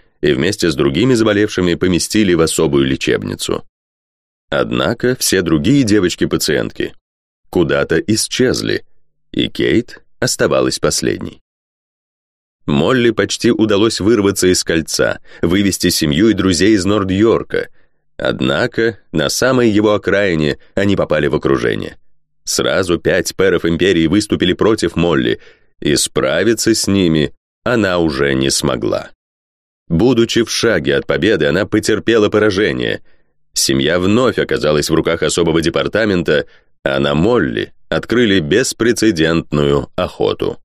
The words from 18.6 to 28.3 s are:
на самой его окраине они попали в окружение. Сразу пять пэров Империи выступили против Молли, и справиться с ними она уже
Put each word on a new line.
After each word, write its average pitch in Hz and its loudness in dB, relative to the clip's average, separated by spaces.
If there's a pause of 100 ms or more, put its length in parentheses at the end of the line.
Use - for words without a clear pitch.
на 73 -2
самой 123 2
его 104 2
окраине 95 0 (160)
они 101 0
попали 76 0
в 73 -2
окружение. 58 -2 (460)
Сразу 85 -2
пять 82 -2
пэров 90 2
Империи 85 2
выступили 90 0
против 90 0
Молли, 71 0 (400)
и 73 0
справиться 92 0
с - -4
ними 85 2 (300)
она 101 0
уже 71 0